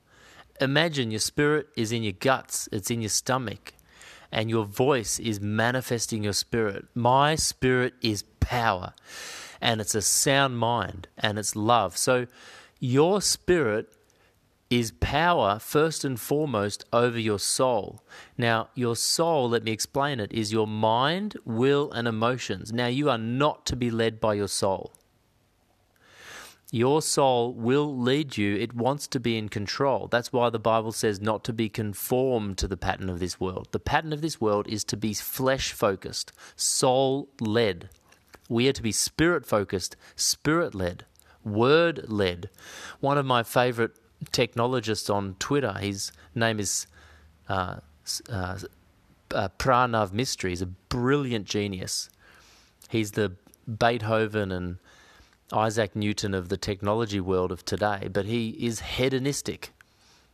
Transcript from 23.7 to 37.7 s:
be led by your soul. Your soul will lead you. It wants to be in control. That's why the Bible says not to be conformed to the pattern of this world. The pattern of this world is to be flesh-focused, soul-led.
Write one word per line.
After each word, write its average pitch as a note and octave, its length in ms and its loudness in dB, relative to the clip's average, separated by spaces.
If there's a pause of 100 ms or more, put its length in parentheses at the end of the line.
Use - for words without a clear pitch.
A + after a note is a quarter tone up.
be B2 140 0
led A2+ 300 0
by A2 140 2
your G2+ 140 0
soul. F#2+ 440 -2 (1800)
Your C3+ 300 2
soul B2+ 500 2
will C3+ 440 2
lead B2+ 400 0
you. G2+ 200 0
It A2+ 180 -4
wants B2+ 340 0
to C3+ 120 -2
be A#2 180 0
in G#2+ 100 -6
control. G#2 600 -2
That's A#2+ 240 0
why A#2+ 180 4
the A2+ 80 -2
Bible A2+ 320 2
says G#2+ 300 -2
not G#2 240 -2
to B2 80 -4
be A2+ 160 0
conformed A2 920 -2
to - 80 -2
the F#2+ 100 -4
pattern F#2+ 320 -4
of F2 120 -4
this F2 180 -4
world. F#2+ 320 -6
The G#2+ 80 -2
pattern D#3 340 -2
of D3 100 -6
this D#3+ 180 -6
world G#2 260 2
is G#2+ 180 -4
to - 120 -6
be G#2 180 -2
flesh-focused, - 1200 -2 (240)
soul-led. A#2+ 1300 0 (580)